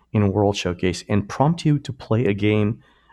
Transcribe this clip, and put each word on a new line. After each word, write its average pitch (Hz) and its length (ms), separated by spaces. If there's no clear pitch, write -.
in 104 200
World 101 240
Showcase 90 500
and 104 220
prompt 160 380
you 147 140
to - 120
play 117 320
a 104 80
game 107 500